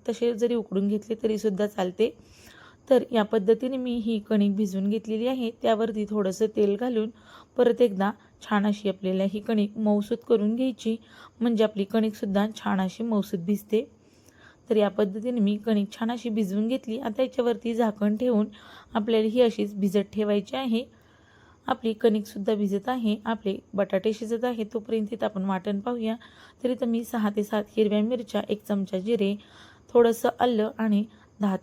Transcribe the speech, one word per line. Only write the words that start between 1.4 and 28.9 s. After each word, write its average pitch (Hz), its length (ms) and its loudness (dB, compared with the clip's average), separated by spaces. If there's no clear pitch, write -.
चालते. 196 420 -2
तर 254 220 6
या 226 120 4
पद्धतीने 226 540 2
मी 247 180 -4
ही 226 240 -2
कणिक 202 360 2
भिजवून 196 340 -2
घेतलेली 220 380 -2
आहे. 254 220 -2
त्यावरती 220 480 0
थोडंसं 208 360 0
तेल 202 200 2
घालून 226 340 -2
परत 240 240 4
एकदा 196 300 2
छान 208 260 0
अशी 208 220 -2
आपल्याला 190 340 -2
ही 196 160 -2
कणिक 208 380 -2
मऊसूत 208 400 0
करून 214 280 2
घ्यायची, 240 400 -2
म्हणजे 226 240 2
आपली 214 200 0
कणिकसुद्धा 214 640 0
छान 202 260 -2
अशी 190 220 -4
मऊसूत 208 360 -2
भिजते. 208 440 -2
तर 214 80 0
या 202 120 4
पद्धतीने 214 500 -2
मी 208 180 2
कणिक 208 340 0
छान 226 200 -4
अशी 240 180 -6
भिजवून 208 380 0
घेतली. 254 320 -4
आता 240 220 -4
याच्यावरती 233 540 -2
झाकण 214 400 0
ठेवून 214 320 2
आपल्याला 220 340 2
ही 240 140 4
अशीच 208 340 0
भिजत 202 380 0
ठेवायची 208 420 0
आहे. 254 300 -2
आपली 233 260 -2
कणिकसुद्धा 214 600 0
भिजत 202 340 -2
आहे, 226 260 0
आपले 214 320 -4
बटाटे 196 400 0
शिजत 226 320 -6
आहे, 226 180 -2
तोपर्यंत 214 480 -4
इथं 220 140 -4
आपण 190 200 -4
वाटण 196 340 -2
पाहूया. 226 360 -4
तर 247 60 0
इथं 240 180 -2
मी 233 160 0
सहा 214 260 0
ते 208 140 -2
सात 208 200 -2
हिरव्या 214 240 4
मिरच्या, 226 480 -2
एक 208 140 -4
चमचा 196 360 -2